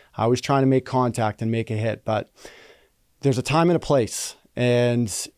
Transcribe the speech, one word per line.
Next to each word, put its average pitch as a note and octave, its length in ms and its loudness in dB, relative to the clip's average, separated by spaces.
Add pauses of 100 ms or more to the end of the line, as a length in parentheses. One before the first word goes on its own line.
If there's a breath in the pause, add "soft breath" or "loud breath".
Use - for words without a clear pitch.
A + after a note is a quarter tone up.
(160 loud breath)
I A2+ 120 0
was B2 120 2
trying C#3 220 0
to C3+ 60 4
make C3 180 2
contact A#2+ 560 -2
and A2+ 100 -2
make A2+ 180 -4
a A2 60 -4
hit, G#2+ 300 -4
but G#2+ 240 -4 (920 loud breath)
there's C3+ 160 2
a B2+ 60 -4
time E3 260 2
and E3+ 80 2
a - 20 0
place, - 560 -2 (200)
and A#2+ 720 0 (100)